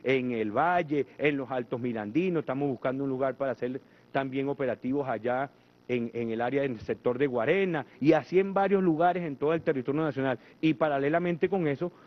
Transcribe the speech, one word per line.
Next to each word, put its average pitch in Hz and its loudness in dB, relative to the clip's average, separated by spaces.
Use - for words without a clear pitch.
en 127 2
el 110 -2
Valle, 151 0
en 143 2
los 135 -6
Altos 127 -4
Mirandinos. 123 -2
Estamos 139 -2
buscando 135 -2
un 135 -2
lugar 131 -2
para 135 -2
hacer 127 -6
también 135 -2
operativos 131 -2
allá 123 -2
en, 117 -2
en 117 -4
el 113 -2
área 131 0
del 123 -4
sector 120 -2
de 143 2
Guarena, 147 0
y 151 6
así 165 2
en 196 0
varios 196 2
lugares 175 2
en 147 -6
todo 147 2
el 165 -2
territorio 143 0
nacional. 135 0
Y 160 4
paralelamente 160 0
con 180 0
eso, 156 -2